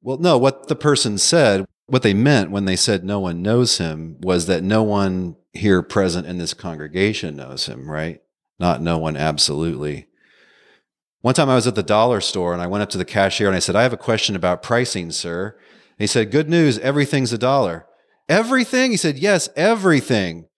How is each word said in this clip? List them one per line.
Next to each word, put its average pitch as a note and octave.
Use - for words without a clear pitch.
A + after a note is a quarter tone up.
Well, C3
no, E3
what C3
the D3+
person B2
said, G#2
what B2
they G2+
meant A2+
when G2
they F#2
said F#2
no G2+
one F2
knows A2+
him D#2+
was F2
that F2+
no A2
one F#2+
here F#2+
present F2+
in F2+
this E2
congregation D#2+
knows C2
him, C2
right? D#2
Not F2
no E2+
one D#2+
absolutely. D2
One B2+
time C#3+
I B2+
was A#2+
at A2
the G#2
dollar G#2+
store F2
and F2
I F2
went G2+
up G2
to -
the F2+
cashier G2+
and F#2+
I F2+
said, F2
"I A2
have B2
a A2
question A2
about F2+
pricing, A#2
sir." F2+
And -
he G#2
said, G#2+
"Good D3
news, D#3
everything's C#3
a A#2+
dollar." A#2
"Everything?" B3
He G3+
said, D3
"Yes, F#3+
everything." C3+